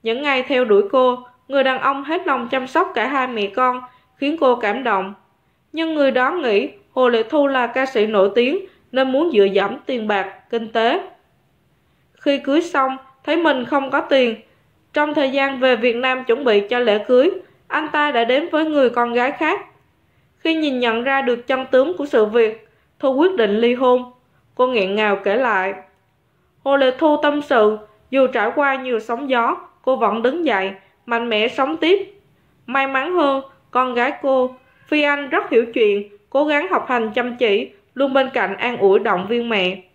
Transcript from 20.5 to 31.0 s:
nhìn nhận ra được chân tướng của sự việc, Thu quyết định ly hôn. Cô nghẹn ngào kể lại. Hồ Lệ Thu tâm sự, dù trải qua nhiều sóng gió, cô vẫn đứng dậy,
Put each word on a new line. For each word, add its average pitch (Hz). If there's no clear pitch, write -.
nhìn 294
nhận 233
ra 269
được 240
chân 262
tướng 285
của 285
sự 240
việc, 220
Thu 269
quyết 370
định 214
ly 240
hôn. 247
Cô 254
nghẹn 196
ngào 208
kể 196
lại. 196
Hồ 277
Lệ 262
Thu 302
tâm 294
sự, 214
dù 262
trải 240
qua 285
nhiều 254
sóng 254
gió, 254
cô 254
vẫn 226
đứng 302
dậy, 196